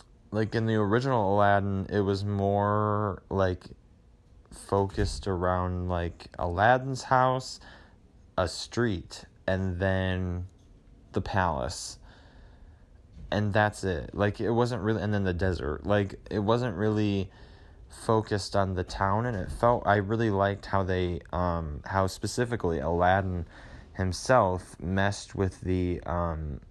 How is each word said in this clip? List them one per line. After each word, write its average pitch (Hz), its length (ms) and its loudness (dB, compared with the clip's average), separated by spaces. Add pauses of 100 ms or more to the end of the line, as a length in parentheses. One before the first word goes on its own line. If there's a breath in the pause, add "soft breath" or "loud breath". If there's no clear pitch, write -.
(320)
like, 107 240 0
in 113 100 2
the 113 100 2
original 107 600 2
Aladdin, 101 540 4
it 101 120 2
was 98 220 2
more, 104 1080 0
like, 92 360 0 (840)
focused - 800 -2
around, 90 640 0
like, 87 380 -4 (120)
Aladdin's 123 640 2
house, 131 560 0 (800 loud breath)
a 90 100 2
street, - 800 -4 (200)
and 92 320 0
then 92 680 0 (640)
the 104 100 -2
palace. 82 800 -2 (1300 loud breath)
And 104 200 0
that's 107 320 2
it. 87 300 -4
Like, 104 260 0
it 107 120 0
wasn't 117 320 0
really, 110 180 0
and 104 120 0
then 101 100 2
the 92 100 0
desert. 87 520 -2
Like, 101 300 2 (140)
it 101 100 -2
wasn't 113 380 0
really 104 540 0 (580 loud breath)
focused 107 640 0
on 95 200 0
the 90 80 -2
town, 101 420 0
and 120 100 -4
it 90 160 -6
felt, 120 340 2
I 101 120 6
really 110 320 0
liked 101 380 0
how 98 160 0
they, 90 380 0 (120)
um, 82 520 -2
how 98 220 2
specifically 107 720 -2
Aladdin 90 640 2 (480 loud breath)
himself 92 880 0
messed 98 540 -2
with 98 280 -2
the, 90 440 0
um, 80 640 -4